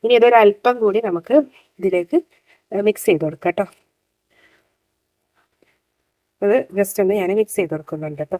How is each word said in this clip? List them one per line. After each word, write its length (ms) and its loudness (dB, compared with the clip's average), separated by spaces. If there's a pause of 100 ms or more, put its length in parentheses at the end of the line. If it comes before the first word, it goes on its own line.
ഇനി 100 2
ഇതൊരു 220 6
അല്പം 420 4
കൂടി 260 0
നമുക്ക് 300 -4 (440)
ഇതിലേക്ക്, 400 -2 (540)
ഏഹ്, 120 -4
മിക്സ് 220 -2
ചെയ്ത് 200 0
കൊടുക്കാം 280 -6
ട്ടോ. 120 -4 (2750)
ഇത് 140 2 (180)
just 240 -4
ഒന്ന് 160 0
ഞാൻ 200 -2
മിക്സ് 220 -2
ചെയ്ത് 180 -4
കൊടുക്കുന്നുണ്ട് 500 -10
ട്ടോ. 160 -8